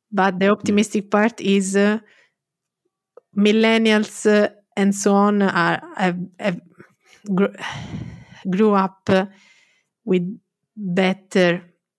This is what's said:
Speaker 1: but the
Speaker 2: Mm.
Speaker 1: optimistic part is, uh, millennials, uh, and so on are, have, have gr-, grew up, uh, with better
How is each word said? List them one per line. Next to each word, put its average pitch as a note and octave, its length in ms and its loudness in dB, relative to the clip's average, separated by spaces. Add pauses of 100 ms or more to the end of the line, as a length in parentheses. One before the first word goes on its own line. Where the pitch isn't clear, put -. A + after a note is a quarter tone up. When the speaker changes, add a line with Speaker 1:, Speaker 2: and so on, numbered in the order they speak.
(120)
Speaker 1:
but F#3+ 260 0
the F#3+ 80 0
Speaker 2:
Mm. G3+ 60 4
Speaker 1:
optimistic G#3 580 -2
part G#3+ 300 0
is, G3 360 0
uh, G#3 220 2 (1400)
millennials, A3 920 2
uh, G#3 220 4 (280)
and G3 180 0
so G3+ 200 0
on G3+ 280 2
are, F3 400 0 (140)
have, F3+ 220 -2 (200)
have F#3+ 220 -6 (720)
gr-, G3 220 0 (920)
grew G3+ 260 2
up, F#3+ 340 -2
uh, F#3+ 180 2 (760)
with F#3 200 0 (520)
better F#3 840 -2 (360)